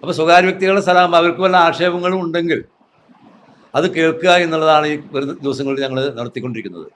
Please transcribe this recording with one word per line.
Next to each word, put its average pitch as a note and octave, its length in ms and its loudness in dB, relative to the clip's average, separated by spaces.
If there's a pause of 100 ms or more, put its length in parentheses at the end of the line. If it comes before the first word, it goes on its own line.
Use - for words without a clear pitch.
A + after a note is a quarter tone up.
അപ്പോൾ D#3 180 -6
സ്വകാര്യ E3+ 300 4
വ്യക്തികളുടെ F#3+ 380 0
സ്ഥലമാകുമ്പോൾ F3+ 340 4
അവർക്ക് E3+ 240 0
വല്ല F3+ 120 2 (120)
ആക്ഷേപങ്ങളും F3+ 560 -2
ഉണ്ടെങ്കിൽ E3 360 -4 (1160)
അത് E3 80 0 (100)
കേൾക്കുക D#3+ 360 2 (120)
എന്നുള്ളതാണ് D#3 480 2
ഈ D3+ 40 -4 (180)
വരുന്ന C#3 180 -4 (120)
ദിവസങ്ങളിൽ C3+ 400 -4
ഞങ്ങൾ C3 140 -4 (200)
നടത്തിക്കൊണ്ടിരിക്കുന്നത്. A2+ 760 -10